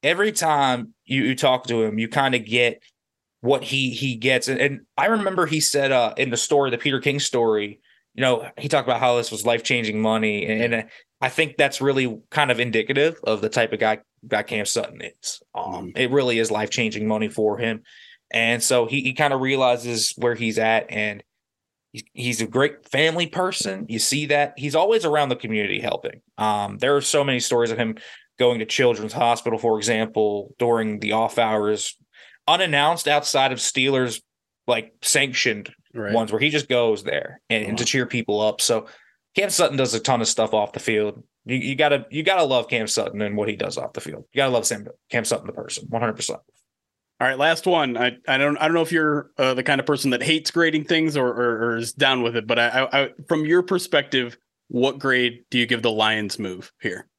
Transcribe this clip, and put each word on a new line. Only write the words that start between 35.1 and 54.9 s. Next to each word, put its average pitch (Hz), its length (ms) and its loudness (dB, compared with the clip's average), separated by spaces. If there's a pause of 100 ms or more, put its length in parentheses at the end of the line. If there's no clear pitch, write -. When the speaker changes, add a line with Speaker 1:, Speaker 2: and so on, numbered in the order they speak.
Speaker 2:
Right. 107 200 -4
Speaker 1:
ones 110 180 0
where 110 80 0
he 147 80 2
just 147 220 -2
goes 117 320 2
there - 480 -6
and, 110 160 0
and 107 100 -4
to 113 60 -2
Speaker 2:
Wow. 117 40 0
Speaker 1:
cheer 127 200 0
people 113 340 -2
up. 107 220 0
So 113 240 0 (480)
Cam 196 160 2
Sutton 143 260 2
does 127 160 0
a 110 80 -2
ton 120 220 0
of 107 40 0
stuff 110 280 0
off 104 180 0
the - 80 -10
field. 107 420 -2 (220)
You, 120 120 -4
you 131 180 -4
gotta, 143 360 2
you 147 120 -6
gotta 180 220 2
love 127 240 0
Cam 113 180 -2
Sutton 104 340 -4
and 104 160 -2
what 104 140 -2
he 104 60 -6
does - 200 -6
off - 160 -8
the - 80 -10
field. - 320 -14
You 127 60 -2
gotta 135 140 2
love 113 120 2
Sam, 104 220 -4 (240)
Cam 117 160 -2
Sutton, 95 200 -2
the - 60 -12
person, - 380 -10
one 117 100 -4
hundred 113 140 0
percent. - 260 -8 (800)
Speaker 2:
All 127 80 2
right, 135 80 -2
last 160 300 2
one. 147 320 2
I, 123 180 0 (100)
I 131 120 2
don't, 143 180 2
I - 80 0
don't 160 100 2
know 170 60 4
if 160 100 0
you're, 151 460 0
uh, 131 160 2
the 127 100 -2
kind 139 180 2
of 131 60 -4
person 139 260 0
that 117 100 0
hates 160 280 0
grading 160 340 2
things 160 300 0
or, 131 140 2
or, 117 360 0
or 117 120 0
is 113 160 -6
down 135 300 2
with 117 140 0
it, 110 100 -4
but 117 120 2
I, 120 100 4
I, 131 340 2
I, 131 60 -2 (200)
from 156 160 0
your 175 180 4
perspective, 143 760 0 (300)
what 127 300 0